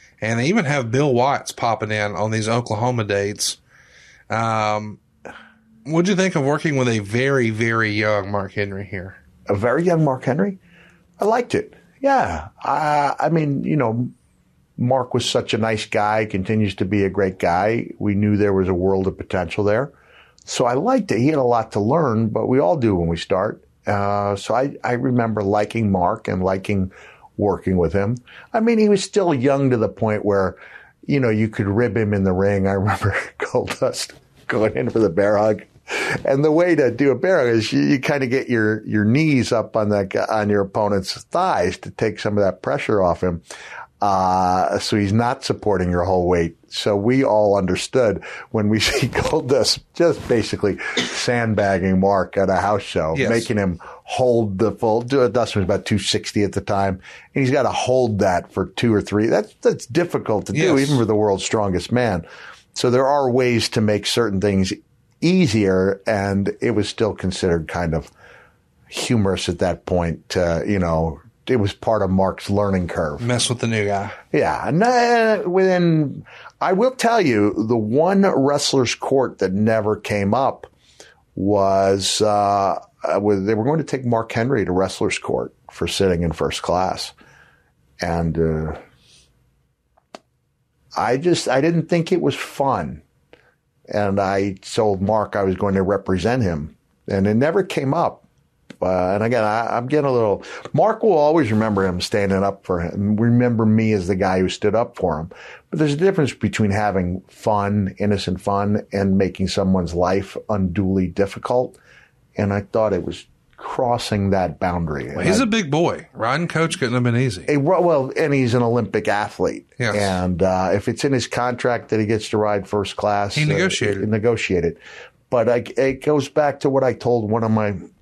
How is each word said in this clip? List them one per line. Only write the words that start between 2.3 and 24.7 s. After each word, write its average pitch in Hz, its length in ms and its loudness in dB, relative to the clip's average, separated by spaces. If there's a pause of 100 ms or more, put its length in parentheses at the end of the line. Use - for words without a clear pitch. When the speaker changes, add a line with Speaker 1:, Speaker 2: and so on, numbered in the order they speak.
Speaker 1:
these 110 180 -2
Oklahoma 117 540 -2
dates. 101 540 -4 (720)
Um, 107 720 -2 (840)
what'd 170 240 0
you 208 60 2
think 185 200 0
of 151 80 0
working 147 320 0
with 127 140 2
a 113 100 0
very, 120 500 0
very 113 420 0
young 104 400 0
Mark 98 220 -4
Henry 101 320 -4
here? 95 300 -10 (320)
Speaker 2:
A 101 80 0
very 120 280 0
young 170 200 2
Mark 131 220 -2
Henry? 190 320 0 (600)
I - 60 0
liked 240 300 0
it. - 180 -4 (280)
Yeah. 170 480 0 (140)
I, 147 560 0
I 151 100 0
mean, 151 340 0
you 151 140 -2
know, 120 320 -2 (680)
Mark 123 360 0
was 120 160 -2
such - 240 -2
a 117 60 0
nice 110 260 -2
guy, 107 400 0
continues 104 500 -2
to 107 100 -4
be 98 180 0
a 98 60 2
great 98 300 -2
guy. 98 600 0
We 101 160 0
knew 104 220 2
there 101 160 2
was 95 140 2
a 95 60 2
world 95 340 0
of 90 100 -6
potential 92 460 -4
there. 110 300 0 (520)
So - 200 -2
I 120 80 0
liked 202 380 0
it. 104 80 0
He 123 80 4
had 160 100 2
a 135 60 2
lot 117 300 0
to 110 60 0
learn, 113 500 2
but 110 180 -2
we 127 120 2
all 170 160 2
do 117 200 2
when 85 120 0
we 82 100 -2
start. 95 460 -2 (220)
Uh, 101 500 0
so 110 200 -4
I, 139 280 0